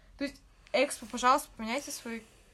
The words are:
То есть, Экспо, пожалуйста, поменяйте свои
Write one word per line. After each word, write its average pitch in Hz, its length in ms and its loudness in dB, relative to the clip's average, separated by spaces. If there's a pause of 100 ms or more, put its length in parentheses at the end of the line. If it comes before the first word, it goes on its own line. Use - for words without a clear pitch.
(180)
То 277 60 -4
есть, 277 160 -8 (320)
Экспо, 254 340 2
пожалуйста, 247 500 2
поменяйте 233 360 -6
свои 226 300 -10 (320)